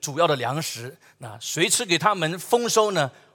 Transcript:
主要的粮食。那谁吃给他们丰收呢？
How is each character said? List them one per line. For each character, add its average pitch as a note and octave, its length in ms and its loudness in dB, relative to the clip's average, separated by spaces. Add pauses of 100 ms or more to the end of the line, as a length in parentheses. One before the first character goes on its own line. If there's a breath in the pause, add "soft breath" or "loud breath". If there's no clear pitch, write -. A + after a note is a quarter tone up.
主 C#3+ 160 -8
要 E3+ 100 4
的 D3+ 80 2
粮 B2+ 260 -4
食。 B2 360 -10 (220 soft breath)
那 A2 200 -14
谁 F#3 300 -2
吃 A#3+ 160 0
给 F#3+ 120 2
他 G3+ 180 2
们 E3+ 240 -2
丰 A#3+ 280 0
收 G#3+ 240 4
呢？ D3+ 200 0 (240 soft breath)